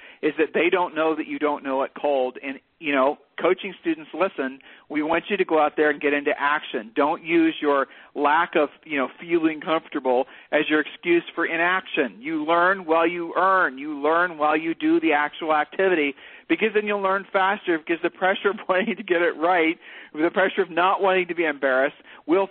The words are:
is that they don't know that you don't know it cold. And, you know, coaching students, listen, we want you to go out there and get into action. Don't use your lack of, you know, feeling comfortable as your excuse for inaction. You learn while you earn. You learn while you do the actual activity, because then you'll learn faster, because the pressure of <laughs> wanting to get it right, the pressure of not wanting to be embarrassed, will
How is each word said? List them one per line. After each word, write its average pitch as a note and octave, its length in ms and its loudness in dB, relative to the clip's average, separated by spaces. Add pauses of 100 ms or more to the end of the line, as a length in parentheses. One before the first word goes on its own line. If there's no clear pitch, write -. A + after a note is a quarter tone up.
(220)
is D3 140 0
that D3 160 0
they E3+ 180 2
don't F3+ 240 0
know D#3+ 200 0
that D3+ 120 -6
you C#3+ 120 -8
don't D3 240 -2
know C3+ 200 -2
it - 120 -6
cold. C3 480 -2
And, C3+ 160 -10 (220)
you D3+ 120 -6
know, C#3 260 2 (220)
coaching F#3 400 0
students, D#3 320 -4
listen, D#3 480 -4 (280)
we D3 140 -4
want E3 280 -2
you G#3 60 -2
to F#3 80 2
go D#3+ 140 0
out D3+ 180 2
there D3+ 140 4
and D3 100 -2
get C#3+ 120 0
into C#3+ 260 -2
action. C#3+ 560 -4
Don't D3 280 0
use D#3+ 380 2
your C#3+ 260 2 (280)
lack D3+ 420 2
of, D3 140 2 (140)
you D3 140 -6
know, B2+ 100 -2 (120)
feeling D#3+ 400 0
comfortable C#3 680 -2 (260)
as D3+ 160 0
your D#3 120 2
excuse E3+ 440 0 (100)
for E3+ 120 -2
inaction. E3 720 -2
You D3+ 240 -6
learn F3 400 2
while E3 220 2
you E3+ 300 -4
earn. F3 420 2
You D3 220 -8
learn E3 360 2
while D3+ 200 2
you D#3+ 180 -2
do D#3+ 260 2
the D#3 120 2
actual D3 420 0
activity, D3+ 600 0 (340)
because F#3 260 0
then G#3 120 0
you'll G#3 140 -2
learn F#3+ 320 0
faster, F#3+ 460 0
because D#3+ 240 -4
the E3+ 80 0
pressure G3 400 0
of G3+ 120 -4
<laughs> - 60 -20
wanting F#3 280 0
to - 60 -12
get F3+ 200 0
it E3+ 140 0
right, E3+ 420 2 (340)
the D#3 180 0
pressure G3 320 0
of F3 80 -4
not E3+ 300 2
wanting F#3 280 2
to E3+ 60 -6
be E3+ 100 -2
embarrassed, C#3 520 0 (300)
will F#3 240 2